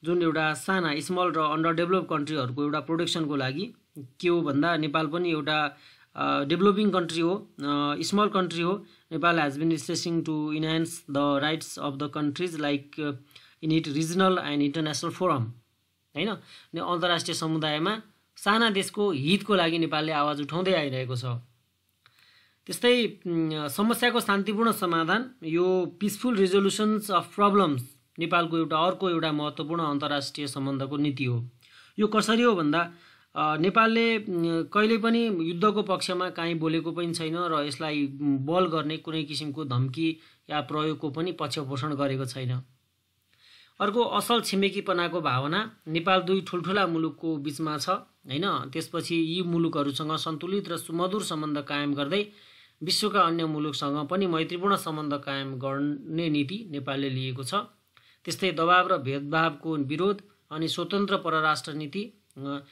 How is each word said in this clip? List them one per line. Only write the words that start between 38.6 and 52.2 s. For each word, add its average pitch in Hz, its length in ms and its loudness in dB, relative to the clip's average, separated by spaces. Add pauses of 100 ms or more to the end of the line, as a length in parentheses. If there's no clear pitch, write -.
गर्ने 156 300 -2
कुनै 160 260 -6
किसिमको 147 420 -6
धम्की 135 520 0 (340)
या 151 100 -2
प्रयोगको 151 500 -2
पनि 165 220 -4
पक्षपोषण 143 600 -4
गरेको 135 300 -2
छैन। 127 380 -4 (1160)
अर्को, 208 220 2
असल 226 380 2
छिमेकीपनाको 190 800 0
भावना। 151 560 -2 (120)
नेपाल 170 320 2
दुई 185 200 0
ठुल्ठुला 185 460 0
मुलुकको 160 500 -2
बिचमा 151 420 -4
छ, - 100 -4
होइन? 160 840 -4
त्यसपछि 165 420 -4
यी 165 280 0
मुलुकहरूसँग 156 760 0
सन्तुलित 170 520 -4
र 170 80 -4
सुमधुर 180 460 -2
सम्बन्ध 151 380 -4
कायम 143 340 -2
गर्दै 185 360 -2 (520)